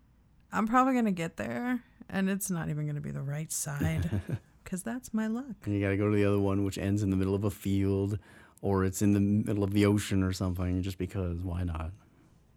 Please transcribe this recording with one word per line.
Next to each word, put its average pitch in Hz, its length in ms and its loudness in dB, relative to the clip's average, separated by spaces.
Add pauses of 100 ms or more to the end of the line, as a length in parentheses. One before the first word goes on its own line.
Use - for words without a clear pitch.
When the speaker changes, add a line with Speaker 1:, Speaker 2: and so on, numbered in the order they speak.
(520)
Speaker 1:
I'm 202 160 0
probably 254 280 4
gonna 226 160 2
get 170 260 -4
there, 240 460 -4 (260)
and 190 200 0
it's 196 200 -2
not 165 200 -2
even 151 180 -4
gonna 147 140 -6
be 147 100 -8
the 143 100 -6
right 147 300 -6
side, 92 760 -2
Speaker 2:
<laughs> - 140 -4 (260)
Speaker 1:
'cause 185 180 -8
that's 240 300 -8
my 220 140 -2
luck. 233 180 -4 (200)
Speaker 2:
And 104 80 -2
you 101 80 0
gotta 98 160 2
go 104 120 2
to 104 60 2
the 101 100 4
other 101 140 4
one, 98 260 2
which 92 120 -4
ends 98 260 0
in 95 60 2
the 95 80 4
middle 95 180 2
of 98 100 -2
a 101 60 0
field, 98 680 0 (420)
or 95 220 2
it's 95 180 0
in 101 120 6
the 101 60 4
middle 104 440 2
of 98 80 0
the 101 140 6
ocean 101 380 4
or 92 100 0
something, 92 480 -2
just 98 160 -4
because, 90 420 -4
why 90 240 -4
not? 82 280 -4 (640)